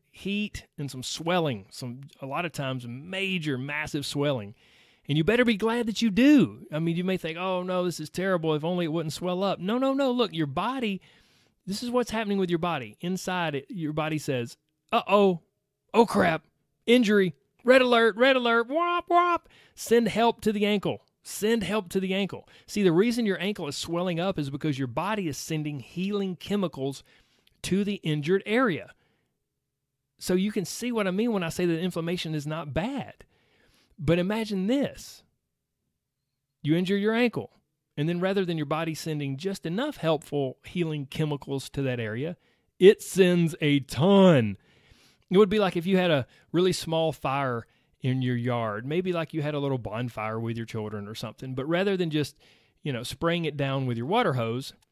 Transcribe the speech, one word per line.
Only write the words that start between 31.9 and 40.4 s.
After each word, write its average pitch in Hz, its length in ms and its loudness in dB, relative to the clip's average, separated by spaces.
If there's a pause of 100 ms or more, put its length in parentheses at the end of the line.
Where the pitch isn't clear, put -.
is 147 140 -4
not 156 260 -6
bad. 214 520 -6 (720)
But 160 200 2
imagine 202 480 -2
this. - 560 -4 (1400)
You 151 120 2
injure 185 220 2
your 208 160 0
ankle, 226 380 -2 (440)
and 147 120 -2
then 175 120 -2
rather 190 260 0
than 170 120 -2
your 151 80 -2
body 156 300 -4
sending 147 420 -4
just 190 280 -6
enough 226 320 -4
helpful 147 680 -2